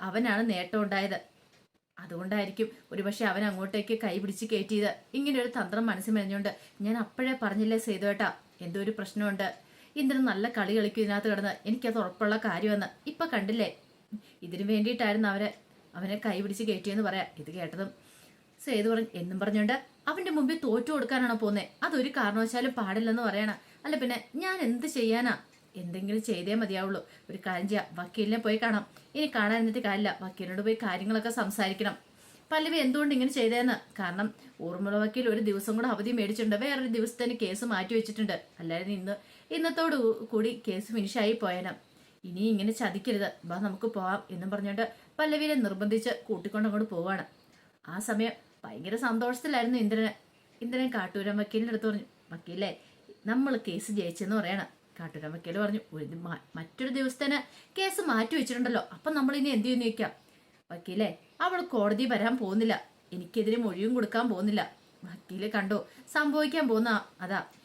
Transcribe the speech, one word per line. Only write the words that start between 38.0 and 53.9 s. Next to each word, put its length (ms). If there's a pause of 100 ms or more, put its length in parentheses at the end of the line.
അല്ലായിരുന്നു 360
ഇന്ന്, 200 (380)
ഇന്നത്തോടു 800
കൂടി 360
കേസ് 200
ഫിനിഷായി 460
പോയേനെ. 420 (480)
"ഇനി 160
ഇങ്ങനെ 320
ചതിക്കരുത്, 600 (140)
വാ 140
നമുക്ക് 280
പോവാം" 440
എന്നും 200
പറഞ്ഞുകൊണ്ട് 420 (260)
പല്ലവിയെ 360
നിർബന്ധിച്ച് 540
കൂട്ടിക്കൊണ്ട് 580
അങ്ങോട്ട് 220
പോവാണ്. 360 (640)
ആ 120
സമയം 320 (320)
ഭയങ്കര 320
സന്തോഷത്തിലായിരുന്നു 840
ഇന്ദ്രന്. 320 (500)
ഇന്ദ്രൻ 280
കാട്ടൂരൻ 480
വക്കീലിൻ്റെ 340
അടുത്ത് 160
പറഞ്ഞു, 180 (260)
"വക്കീലേ, 460 (480)
നമ്മൾ 420
കേസ് 240